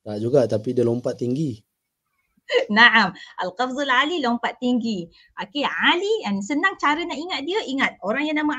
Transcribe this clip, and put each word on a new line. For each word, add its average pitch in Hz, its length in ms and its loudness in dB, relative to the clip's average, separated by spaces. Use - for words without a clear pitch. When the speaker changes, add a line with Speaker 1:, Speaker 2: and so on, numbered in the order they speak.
Speaker 1:
Tak 104 180 -8
juga, 120 280 4
tapi 113 240 -2
dia 123 120 2
lompat 120 340 0
tinggi. 127 420 -2
Speaker 2:
<laughs> - 220 0
Naam, 220 420 6
Al-Qafzul 254 500 -2
Ali, 294 300 0
lompat 240 400 -2
tinggi. 226 480 -2
Okey, - 280 -6
Ali, 269 480 0
yang 196 160 -2
senang 302 360 -2
cara 302 280 0
nak 339 140 -6
ingat 311 260 -6
dia, 370 200 -2
ingat 262 360 -2
orang 240 240 -2
yang 302 140 -2
nama 302 220 0